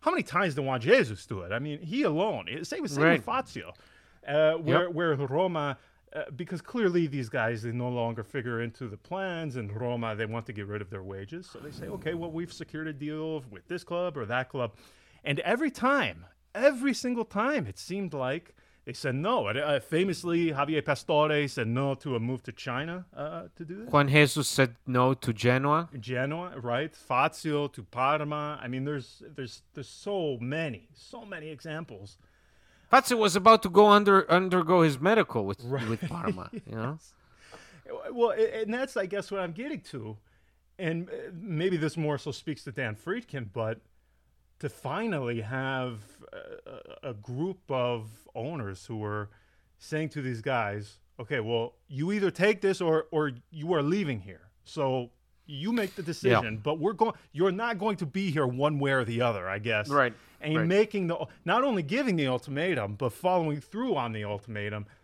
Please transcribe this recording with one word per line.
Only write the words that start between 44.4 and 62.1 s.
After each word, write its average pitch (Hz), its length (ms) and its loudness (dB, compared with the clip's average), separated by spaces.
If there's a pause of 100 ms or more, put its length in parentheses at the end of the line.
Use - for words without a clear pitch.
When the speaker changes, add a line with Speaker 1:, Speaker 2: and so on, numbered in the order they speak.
Speaker 1:
to 147 120 -6
finally 143 720 -4
have 127 560 -4 (340)
a, - 760 -14
a, - 20 -6
a 117 40 -8
group 135 540 -6
of 123 400 0 (260)
owners 120 520 -6
who 117 100 -8
were 104 320 -4 (500)
saying 156 300 -4
to 151 140 -8
these 123 180 -6
guys, 107 580 -2 (220)
"Okay, 123 200 -4
well, 113 340 0 (140)
you 147 220 -4
either 202 200 2
take 196 320 2
this 190 180 2
or, 160 300 2
or 151 220 0 (180)
you 165 240 -2
are 151 80 4
leaving 151 380 0
here. 92 280 -18 (160)
So 131 460 -2 (340)
you 156 280 -6
make 220 220 -2
the 202 60 -12
Speaker 2:
Yeah. 156 60 -8
Speaker 1:
decision, 117 560 2
but 151 160 0
we're 190 160 0
going, 220 180 2 (200)
you're 185 200 2
not 226 260 -2
going 208 200 -2
to 165 80 -4
be 190 240 -2
here 143 160 2
one 139 320 2
way 139 140 2
or 131 120 4
the 113 160 0
other," 107 260 2
I 98 120 -2
guess. 107 320 0
Speaker 2:
Right, 131 240 4 (260)
Speaker 1:
And 156 160 -2
Speaker 2:
right. 160 100 2
Speaker 1:
making 196 420 2
the, 165 180 -2 (180)
not 214 180 2
only 233 200 2
giving 208 340 0